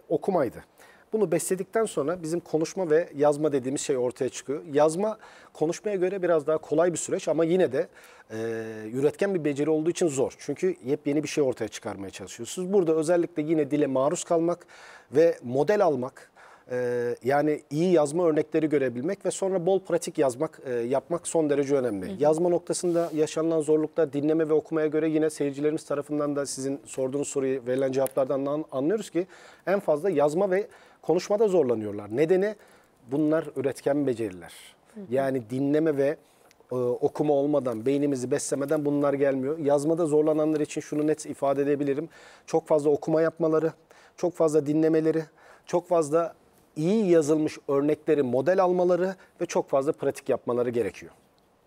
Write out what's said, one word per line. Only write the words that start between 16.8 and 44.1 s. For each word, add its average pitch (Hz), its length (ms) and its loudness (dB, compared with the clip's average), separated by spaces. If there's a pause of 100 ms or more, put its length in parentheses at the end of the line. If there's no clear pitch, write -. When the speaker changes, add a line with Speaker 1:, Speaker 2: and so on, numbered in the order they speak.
Speaker 1:
yani 147 460 0
iyi 170 220 0
yazma 160 340 2
örnekleri 156 420 2
görebilmek 139 580 -2
ve 175 40 -2
sonra 185 360 -2
bol 190 140 2
pratik 170 380 -4
yazmak, 139 480 0
e, 131 60 -4
yapmak 127 560 -2
son 156 220 2
derece 143 260 2
önemli. 104 300 -2
Speaker 2:
Hı 196 60 -8
hı. - 60 -10
Speaker 1:
Yazma 156 300 2
noktasında 170 680 0
yaşanılan 160 460 0
zorluklar 156 520 0
dinleme 156 360 0
ve 156 40 2
okumaya 156 340 0
göre 156 220 0
yine 156 220 2
seyircilerimiz 147 540 -2
tarafından 147 520 -4
da 143 100 -4
sizin 135 380 -6
sorduğunuz 135 440 -4
soruyu 135 380 -2
verilen 131 260 0
cevaplardan 135 540 0
an-, 151 260 -4
anlıyoruz 165 380 -2
ki 175 160 -2 (400)
en 190 140 0
fazla 160 300 0
yazma 151 400 2
ve 196 160 0 (360)
konuşmada 202 460 2
zorlanıyorlar. 110 680 0
Nedeni 185 380 2 (580)
bunlar 156 440 0
üretken 139 500 -2
beceriler. 101 460 -4 (420)
Speaker 2:
Hı 214 60 -16
hı. 196 100 -14
Speaker 1:
Yani 131 400 -2
dinleme 143 460 0
ve, 139 200 0 (560)
e, - 20 -8
okuma 127 600 0
olmadan, 131 520 0
beynimizi 139 440 0
beslemeden 143 540 -2
bunlar 143 280 0
gelmiyor. 139 460 0
Yazmada 151 480 0
zorlananlar 151 540 2
için 151 200 -6
şunu 151 260 -4
net 151 200 -2
ifade 139 360 -2
edebilirim. 143 460 -2 (380)
Çok 165 200 0
fazla 151 240 2
okuma 156 320 2
yapmaları, 160 500 0 (440)